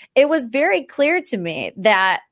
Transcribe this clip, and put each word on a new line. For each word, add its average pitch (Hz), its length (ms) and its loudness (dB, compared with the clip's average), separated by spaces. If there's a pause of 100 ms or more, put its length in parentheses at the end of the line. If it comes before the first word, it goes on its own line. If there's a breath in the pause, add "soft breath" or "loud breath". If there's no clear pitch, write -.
(160 loud breath)
it 277 140 6
was 302 160 0
very 277 380 -2
clear 302 400 -2
to - 140 -8
me 156 380 -8
that 190 460 2 (100)